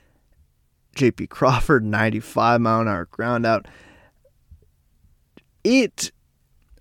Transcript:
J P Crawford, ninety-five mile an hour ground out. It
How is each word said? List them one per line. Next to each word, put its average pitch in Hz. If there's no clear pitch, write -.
J 123
P -
Crawford, 127
ninety-five 110
mile 113
an 113
hour 90
ground 117
out. 113
It 240